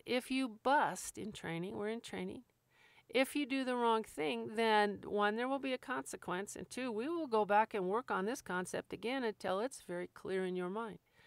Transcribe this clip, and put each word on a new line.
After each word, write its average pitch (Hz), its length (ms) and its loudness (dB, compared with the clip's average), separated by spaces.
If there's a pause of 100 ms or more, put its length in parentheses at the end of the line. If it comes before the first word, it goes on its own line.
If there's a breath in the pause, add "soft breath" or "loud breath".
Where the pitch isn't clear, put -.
if 240 260 0
you 262 180 0
bust 214 680 0
in 214 140 -6
training, 175 460 -4
we're 208 120 -2
in 233 120 -6
training, 190 420 -8 (680 soft breath)
if 254 260 2
you 285 100 0
do 269 180 0
the 247 120 0
wrong 226 280 4
thing, 233 520 -4
then 208 500 6
one, 208 300 2
there 247 120 0
will 269 120 0
be 262 140 0
a 247 40 0
consequence, 202 800 -6
and - 140 -10
two, 254 220 -4
we 226 160 -2
will 330 200 -2
go 220 180 4
back 208 280 6
and 190 140 0
work 214 220 0
on 190 160 0
this 240 160 -2
concept 185 520 -4
again 240 300 -2
until 202 360 0
it's 247 240 -4
very 180 240 -6
clear - 380 -4
in 180 100 -2
your 180 140 -2
mind. 208 300 -6 (280 loud breath)